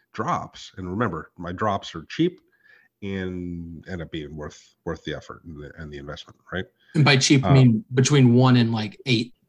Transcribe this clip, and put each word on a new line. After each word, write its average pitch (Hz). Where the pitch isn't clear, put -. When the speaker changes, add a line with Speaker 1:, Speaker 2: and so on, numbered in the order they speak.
Speaker 1:
drops. -
And 92
remember, 92
my 87
drops 98
are 78
cheap 170
and 90
end 92
up 78
being 73
worth, -
worth 82
the 76
effort -
and 73
the, 71
and 76
the 71
investment, 73
right? 90
Speaker 2:
And 151
by 143
cheap, 139
I -
Speaker 1:
Um, 139
Speaker 2:
mean 123
between 127
one 127
and, 113
like, 107
eight 120